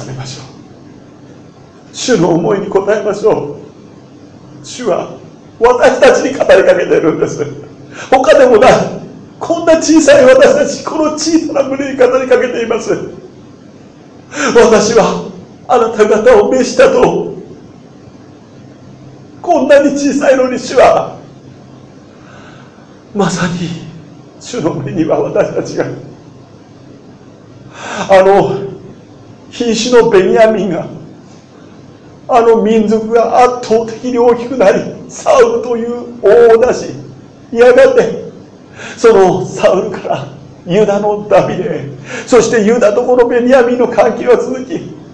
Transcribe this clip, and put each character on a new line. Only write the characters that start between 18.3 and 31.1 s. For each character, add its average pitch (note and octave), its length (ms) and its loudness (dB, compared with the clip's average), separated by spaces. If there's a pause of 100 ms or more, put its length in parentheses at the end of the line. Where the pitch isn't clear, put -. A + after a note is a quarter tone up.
こ D#4+ 220 -2
ん C4 60 -6
な C#4+ 120 6
に C#4 120 0
小 C#4+ 200 -2
さ C#4+ 180 0
い C4 60 4
の B3+ 140 0
に、 A#3+ 80 -6
主 - 180 -6
は、 - 400 2 (2000)
ま F#3+ 160 0
さ F3+ 180 -6
に E3+ 380 -8 (540)
主 - 200 -12
の - 140 -4
目 - 180 -10
に E3 120 -2
は - 160 -2
私 - 340 -4
た F3+ 80 -6
ち - 140 -10
が、 - 100 -4 (2250)
あ F#3+ 120 6
の G3 460 2 (840)
瀕 A#3+ 240 -4
死 A#3+ 180 -4
の A#3 180 4
ベ G3 140 4
ニ A3+ 100 0
ヤ A3 180 4
ミ G3+ 140 -4
ン G3 40 -4
が、 - 160 -6 (1400)